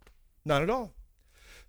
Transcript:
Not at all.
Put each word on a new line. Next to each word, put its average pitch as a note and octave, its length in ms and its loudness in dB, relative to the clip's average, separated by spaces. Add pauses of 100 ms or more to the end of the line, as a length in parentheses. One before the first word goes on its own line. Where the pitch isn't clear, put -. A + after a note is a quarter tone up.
(460)
Not D3 160 2
at E3+ 80 0
all. A#3+ 240 -4 (760)